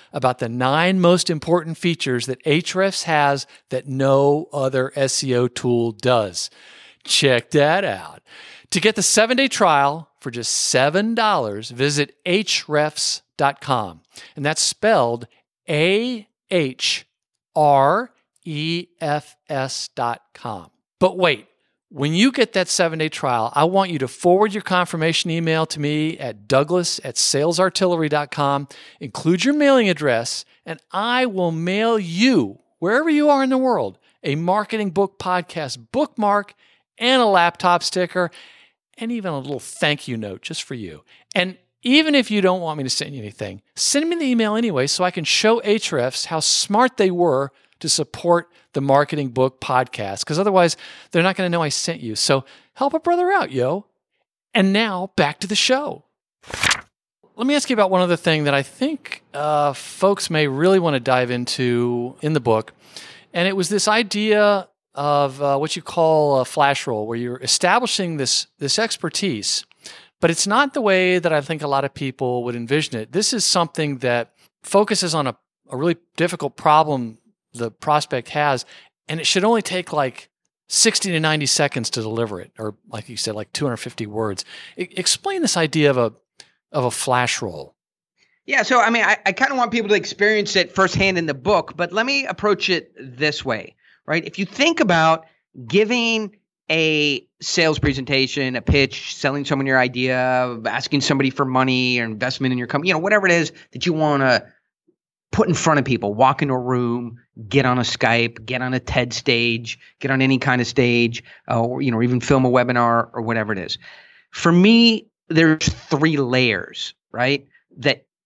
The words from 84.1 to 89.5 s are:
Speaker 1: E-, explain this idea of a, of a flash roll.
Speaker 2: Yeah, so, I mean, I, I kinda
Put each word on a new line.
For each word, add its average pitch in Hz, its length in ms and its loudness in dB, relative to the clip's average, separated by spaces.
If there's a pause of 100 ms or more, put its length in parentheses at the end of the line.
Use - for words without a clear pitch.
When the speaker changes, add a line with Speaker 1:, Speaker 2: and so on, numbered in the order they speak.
Speaker 1:
E-, 180 180 -6
explain 381 460 -2
this - 140 0
idea 151 340 2
of 127 80 2
a, 113 140 0 (600)
of 139 120 -2
a 120 60 0
flash 123 520 0
roll. 78 320 -12 (720)
Speaker 2:
Yeah, 269 160 0
so, 262 180 2
I 220 100 4
mean, 233 140 0
I, 208 220 2
I 196 60 0
kinda 277 240 0